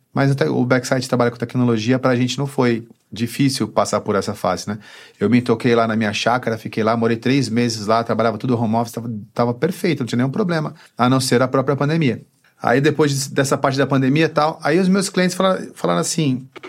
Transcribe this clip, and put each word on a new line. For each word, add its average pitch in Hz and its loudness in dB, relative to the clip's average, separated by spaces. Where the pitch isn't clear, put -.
Mas 139 2
até 151 0
o 127 0
Backside 127 0
trabalha 123 2
com 117 -10
tecnologia, 120 0
pra 127 2
gente 123 -2
não 143 -2
foi 120 0
difícil 117 -2
passar 104 0
por 104 -2
essa 98 -2
fase, 92 -4
né? 104 -6
Eu 104 2
me 120 4
toquei 120 2
lá 113 2
na 110 -2
minha 107 0
chácara, 113 -2
fiquei 107 -6
lá, 113 2
morei 113 0
três 123 0
meses 110 -2
lá, 113 2
trabalhava 110 0
tudo 120 -2
home 113 0
office, 117 -2
tava, 120 -8
tava 120 0
perfeito, 160 -2
não 120 -4
tinha 120 -4
nenhum 131 0
problema, 170 -2
a 123 4
não 131 4
ser 127 2
a 127 2
própria 135 0
pandemia. 143 0
Aí 120 2
depois 147 2
de, 135 -4
dessa 139 0
parte 135 0
da 139 2
pandemia 135 2
e 151 0
tal, 156 -2
aí 151 2
os 190 2
meus 190 2
clientes 180 0
fala-, 190 0
falaram 175 -2
assim: 139 -2